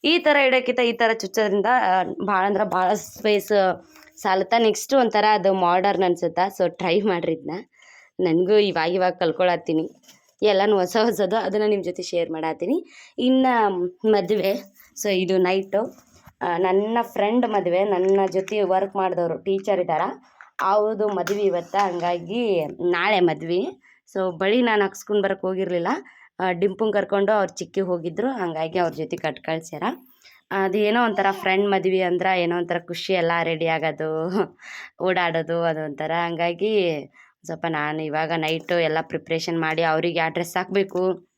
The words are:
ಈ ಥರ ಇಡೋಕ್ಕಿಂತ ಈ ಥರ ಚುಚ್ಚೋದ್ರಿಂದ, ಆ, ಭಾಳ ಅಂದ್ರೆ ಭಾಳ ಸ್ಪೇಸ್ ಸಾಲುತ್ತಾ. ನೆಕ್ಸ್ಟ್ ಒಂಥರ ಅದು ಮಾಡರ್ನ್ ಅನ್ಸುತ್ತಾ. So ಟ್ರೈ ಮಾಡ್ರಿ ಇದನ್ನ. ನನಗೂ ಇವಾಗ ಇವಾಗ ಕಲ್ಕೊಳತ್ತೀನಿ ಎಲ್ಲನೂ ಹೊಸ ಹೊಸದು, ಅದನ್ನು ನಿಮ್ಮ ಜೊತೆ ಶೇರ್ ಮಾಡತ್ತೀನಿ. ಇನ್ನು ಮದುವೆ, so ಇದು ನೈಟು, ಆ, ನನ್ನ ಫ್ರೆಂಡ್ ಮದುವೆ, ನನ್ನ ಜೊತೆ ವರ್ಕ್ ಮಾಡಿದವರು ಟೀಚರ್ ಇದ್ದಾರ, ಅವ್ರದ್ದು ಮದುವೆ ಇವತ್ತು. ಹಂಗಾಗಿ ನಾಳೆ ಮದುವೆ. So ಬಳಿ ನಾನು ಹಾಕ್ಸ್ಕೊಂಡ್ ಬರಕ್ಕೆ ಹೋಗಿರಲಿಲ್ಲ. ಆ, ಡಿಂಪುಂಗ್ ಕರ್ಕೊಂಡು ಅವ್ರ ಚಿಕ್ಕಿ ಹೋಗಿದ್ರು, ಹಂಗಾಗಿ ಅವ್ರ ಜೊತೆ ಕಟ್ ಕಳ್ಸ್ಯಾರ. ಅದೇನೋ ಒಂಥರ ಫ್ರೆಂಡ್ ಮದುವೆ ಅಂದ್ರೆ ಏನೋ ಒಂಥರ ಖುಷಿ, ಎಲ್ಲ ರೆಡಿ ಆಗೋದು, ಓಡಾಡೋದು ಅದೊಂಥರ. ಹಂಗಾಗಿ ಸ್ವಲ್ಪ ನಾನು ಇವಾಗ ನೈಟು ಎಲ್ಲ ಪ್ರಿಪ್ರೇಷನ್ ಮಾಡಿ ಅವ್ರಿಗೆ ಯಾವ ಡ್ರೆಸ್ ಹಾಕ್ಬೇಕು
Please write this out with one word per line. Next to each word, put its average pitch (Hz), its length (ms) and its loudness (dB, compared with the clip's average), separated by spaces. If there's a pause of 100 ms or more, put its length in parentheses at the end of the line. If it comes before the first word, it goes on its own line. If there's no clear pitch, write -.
ಈ 330 140 2
ಥರ 302 180 4
ಇಡೋಕ್ಕಿಂತ 254 440 2
ಈ 233 120 2
ಥರ 233 200 2
ಚುಚ್ಚೋದ್ರಿಂದ, 208 540 0
ಆ, 208 360 2 (220)
ಭಾಳ 196 220 0
ಅಂದ್ರೆ 202 180 0
ಭಾಳ 185 300 0
ಸ್ಪೇಸ್ 202 880 0 (340)
ಸಾಲುತ್ತಾ. 190 420 0
ನೆಕ್ಸ್ಟ್ 226 360 2
ಒಂಥರ 220 380 4
ಅದು 196 220 4
ಮಾಡರ್ನ್ 185 500 2
ಅನ್ಸುತ್ತಾ. 175 440 0
So 175 220 0
ಟ್ರೈ 185 300 0
ಮಾಡ್ರಿ 175 320 0
ಇದನ್ನ. 143 180 -6 (680)
ನನಗೂ 180 380 4
ಇವಾಗ 170 320 2
ಇವಾಗ 180 220 0
ಕಲ್ಕೊಳತ್ತೀನಿ 170 800 0 (520)
ಎಲ್ಲನೂ 202 360 4
ಹೊಸ 180 240 0
ಹೊಸದು, 208 340 0
ಅದನ್ನು 208 300 -2
ನಿಮ್ಮ 202 180 0
ಜೊತೆ 180 180 -8
ಶೇರ್ 170 280 -4
ಮಾಡತ್ತೀನಿ. 160 540 -4 (340)
ಇನ್ನು 240 680 2 (260)
ಮದುವೆ, 196 420 2 (500)
so 208 80 -2
ಇದು 185 280 2
ನೈಟು, 190 680 0 (360)
ಆ, 175 160 -2
ನನ್ನ 202 440 2
ಫ್ರೆಂಡ್ 233 440 0
ಮದುವೆ, 190 380 0
ನನ್ನ 196 360 2 (100)
ಜೊತೆ 190 320 -2
ವರ್ಕ್ 190 340 0
ಮಾಡಿದವರು 180 420 -2
ಟೀಚರ್ 190 420 -2
ಇದ್ದಾರ, 165 200 0 (600)
ಅವ್ರದ್ದು 208 480 2
ಮದುವೆ 196 340 -2
ಇವತ್ತು. 180 360 -2
ಹಂಗಾಗಿ 175 880 0
ನಾಳೆ 175 540 0
ಮದುವೆ. 165 400 0 (540)
So 185 240 -4
ಬಳಿ 208 240 2
ನಾನು 214 200 2
ಹಾಕ್ಸ್ಕೊಂಡ್ 196 400 -2
ಬರಕ್ಕೆ 196 240 -2
ಹೋಗಿರಲಿಲ್ಲ. 185 420 -2 (520)
ಆ, 185 100 0
ಡಿಂಪುಂಗ್ 196 440 0
ಕರ್ಕೊಂಡು 202 380 0
ಅವ್ರ 202 140 2
ಚಿಕ್ಕಿ 185 340 -6
ಹೋಗಿದ್ರು, 180 480 -2
ಹಂಗಾಗಿ 170 500 -4
ಅವ್ರ 170 140 0
ಜೊತೆ 156 240 -6
ಕಟ್ - 280 -6
ಕಳ್ಸ್ಯಾರ. 160 380 -6 (680)
ಅದೇನೋ 208 540 2
ಒಂಥರ 202 260 0
ಫ್ರೆಂಡ್ 190 400 0
ಮದುವೆ 185 320 2
ಅಂದ್ರೆ 180 400 0
ಏನೋ 170 140 0
ಒಂಥರ 175 220 -2
ಖುಷಿ, 170 340 -6
ಎಲ್ಲ 170 200 2 (100)
ರೆಡಿ 165 240 -2
ಆಗೋದು, 156 440 -2 (920)
ಓಡಾಡೋದು 170 600 0
ಅದೊಂಥರ. 156 460 -4 (160)
ಹಂಗಾಗಿ 170 800 -2 (420)
ಸ್ವಲ್ಪ 165 220 -8
ನಾನು 156 340 -4
ಇವಾಗ 156 340 -2
ನೈಟು 160 420 -2
ಎಲ್ಲ 160 220 2
ಪ್ರಿಪ್ರೇಷನ್ 165 600 -4
ಮಾಡಿ 160 220 0
ಅವ್ರಿಗೆ 165 360 0
ಯಾವ 160 100 0
ಡ್ರೆಸ್ 170 280 -4
ಹಾಕ್ಬೇಕು 185 800 -2